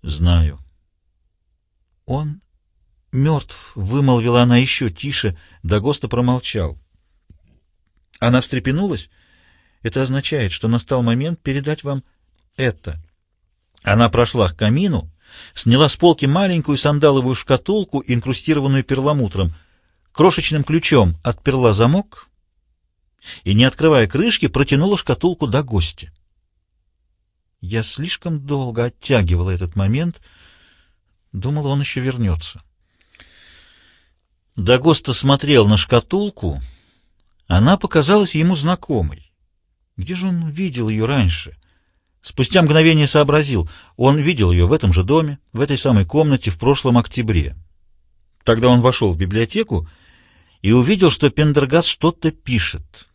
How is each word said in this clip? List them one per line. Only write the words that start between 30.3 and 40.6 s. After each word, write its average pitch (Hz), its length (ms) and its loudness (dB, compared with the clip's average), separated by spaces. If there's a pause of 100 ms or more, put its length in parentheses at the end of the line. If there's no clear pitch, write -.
Думала, 139 360 -4
он 139 120 0
еще 135 200 -6
вернется». 120 600 -4 (1900)
Дагоста 127 580 2
смотрел 139 520 4
на 107 120 4
шкатулку. 120 840 -2 (840)
Она 120 320 4
показалась 185 560 0
ему 165 200 2
знакомой. 143 800 -4 (640)
Где 135 180 -8
же 180 120 -6
он 175 200 -2
видел 147 440 -4